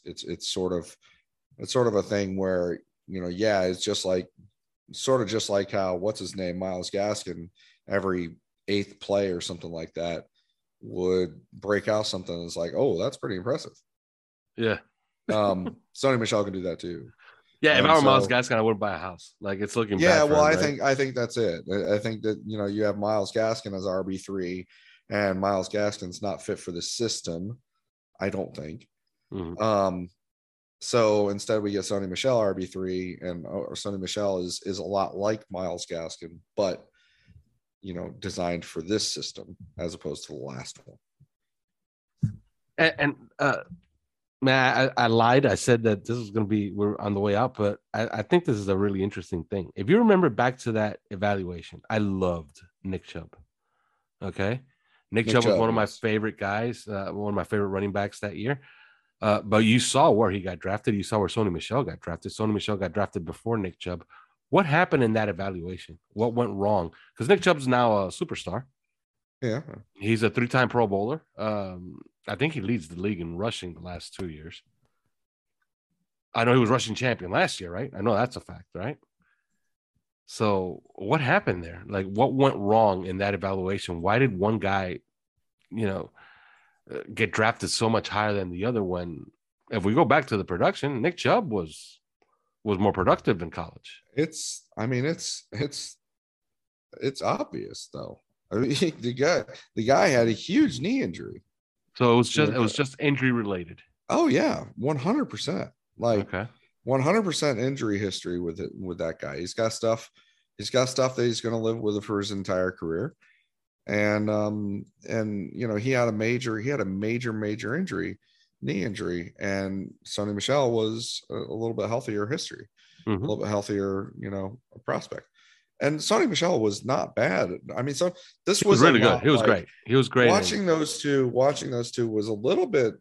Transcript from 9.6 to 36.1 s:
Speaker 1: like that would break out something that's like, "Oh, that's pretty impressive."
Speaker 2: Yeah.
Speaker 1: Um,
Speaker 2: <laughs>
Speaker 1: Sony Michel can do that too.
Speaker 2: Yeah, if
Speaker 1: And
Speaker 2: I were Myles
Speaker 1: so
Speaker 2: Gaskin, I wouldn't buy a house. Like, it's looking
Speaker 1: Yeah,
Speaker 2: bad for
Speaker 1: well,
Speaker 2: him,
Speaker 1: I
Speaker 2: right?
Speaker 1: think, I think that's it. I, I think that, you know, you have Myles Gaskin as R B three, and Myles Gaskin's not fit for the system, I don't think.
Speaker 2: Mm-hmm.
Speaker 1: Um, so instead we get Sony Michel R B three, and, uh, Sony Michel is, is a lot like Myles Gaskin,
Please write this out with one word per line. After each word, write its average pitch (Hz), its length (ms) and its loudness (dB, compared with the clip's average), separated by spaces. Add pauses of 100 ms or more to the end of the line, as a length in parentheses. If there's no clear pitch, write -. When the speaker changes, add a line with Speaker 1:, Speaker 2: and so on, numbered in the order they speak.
Speaker 1:
like 82 240 -10
that 85 300 -6 (580)
would 92 560 -2 (140)
break 101 340 -2
out 107 200 0
something 92 340 -6
that's 85 160 -10
like, 85 180 -4
"Oh, 110 220 2
that's 117 200 -2
pretty 113 180 -8
impressive." - 380 -6 (840)
Speaker 2:
Yeah. 113 220 0 (520)
Speaker 1:
Um, 98 440 2 (100)
Speaker 2:
<laughs> - 100 -20
Speaker 1:
Sony 131 240 2
Michel 110 240 2
can 101 100 -6
do 92 100 -6
that 85 160 -6
too. 82 320 -12 (500)
Speaker 2:
Yeah, 151 120 6
if 131 100 6
Speaker 1:
And 147 40 6
Speaker 2:
I 160 80 8
were 151 60 8
Myles 135 220 8
Speaker 1:
so 98 80 -2
Speaker 2:
Gaskin, 123 240 2
I 110 60 4
wouldn't 110 180 2
buy 98 160 -2
a - 20 -6
house. 87 420 -12
Like, 98 220 -4
it's 104 140 -4
looking 104 240 0
Speaker 1:
Yeah, 165 220 6
Speaker 2:
bad 151 80 6
for 151 40 4
Speaker 1:
well, 151 80 6
Speaker 2:
him, 151 60 6
Speaker 1:
I - 80 6
Speaker 2:
right? 175 40 2
Speaker 1:
think, 147 220 0
I 135 140 4
think 135 180 0
that's 120 240 -2
it. 90 240 0 (100)
I, 95 220 0
I 104 60 2
think 110 240 -4
that, 107 240 -2
you 107 100 -6
know, 104 80 -2
you 101 180 -2
have 101 140 0
Myles 101 340 0
Gaskin 110 460 -2
as 92 80 -6
R 95 180 -2
B 95 140 -4
three, 92 480 -6 (460)
and 101 280 0
Myles 98 300 0
Gaskin's 104 540 -4
not 101 180 -4
fit 98 160 -4
for - 140 -10
the 85 100 -8
system, 101 800 -6 (600)
I 95 120 -2
don't 95 240 -6
think. 78 320 -14 (440)
Speaker 2:
Mm-hmm. 90 300 -8
Speaker 1:
Um, 95 480 2 (720)
so 107 500 2
instead 104 320 -2
we 104 120 -2
get 98 80 0
Sony 98 280 -4
Michel 120 300 2
R 98 160 2
B 92 100 -4
three, 92 560 -6
and, 87 240 -8
uh, 92 280 -6
Sony 98 260 -8
Michel 98 400 -2
is, 90 260 -6
is 95 140 -4
a 92 40 -8
lot 95 320 -2
like 107 360 -2
Myles 87 340 -6
Gaskin, 82 520 -10 (200)